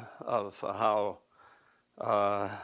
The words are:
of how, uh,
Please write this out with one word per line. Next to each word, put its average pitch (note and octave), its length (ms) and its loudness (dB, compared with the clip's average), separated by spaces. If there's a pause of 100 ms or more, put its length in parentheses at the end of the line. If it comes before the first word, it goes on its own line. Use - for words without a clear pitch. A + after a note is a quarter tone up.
(200)
of G2+ 420 -2
how, G#2 580 2 (800)
uh, G2+ 500 2 (140)